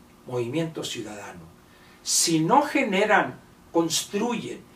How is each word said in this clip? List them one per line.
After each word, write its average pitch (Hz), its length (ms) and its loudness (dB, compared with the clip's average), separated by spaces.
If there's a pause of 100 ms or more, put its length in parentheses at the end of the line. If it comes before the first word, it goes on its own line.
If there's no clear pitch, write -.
(280)
Movimiento 131 560 -4
Ciudadano, 104 580 -10 (600)
si - 360 2
no 180 220 6
generan, 196 800 2 (320)
construyen 180 880 -2 (140)